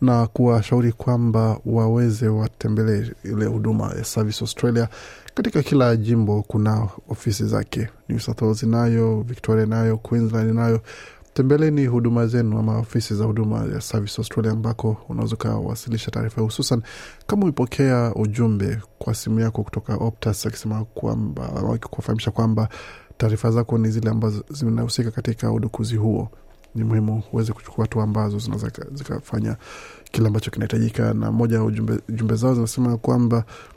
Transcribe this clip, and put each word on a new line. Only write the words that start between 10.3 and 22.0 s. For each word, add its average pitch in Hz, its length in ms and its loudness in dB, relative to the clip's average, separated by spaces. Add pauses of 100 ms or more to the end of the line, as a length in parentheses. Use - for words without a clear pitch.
inayo. 113 300 2 (540)
Tembeleni 147 520 4
huduma 117 420 2
zenu 113 320 2
ama 110 180 0
ofisi 113 380 -2
za 104 100 0
huduma 110 320 0 (160)
ya 107 80 -4
Service 107 400 -4
Australia, 110 300 -2
ambako 110 460 0 (120)
unaweza 113 260 -4
ukawasilisha 113 760 -4
taarifa, 113 300 -2
hususan 113 400 0 (460)
kama 202 160 2
umepokea 127 720 2
ujumbe 107 640 0 (220)
kwa - 140 -4
simu 110 260 -2
yako 113 240 0
kutoka - 320 -6
Optus - 500 -2
akisema 110 400 -4
kwamba, 113 720 -4
ama 113 200 0
kufahamisha - 540 -4